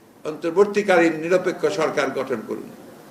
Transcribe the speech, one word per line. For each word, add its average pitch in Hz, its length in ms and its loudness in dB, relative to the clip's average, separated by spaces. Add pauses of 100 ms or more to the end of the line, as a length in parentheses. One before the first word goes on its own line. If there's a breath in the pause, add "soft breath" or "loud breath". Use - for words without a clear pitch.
(240)
অন্তর্বর্তীকালীন 170 880 2
নিরপেক্ষ 170 540 0
সরকার 143 440 0
গঠন 123 260 -4 (120)
করুন, 107 220 -8 (400)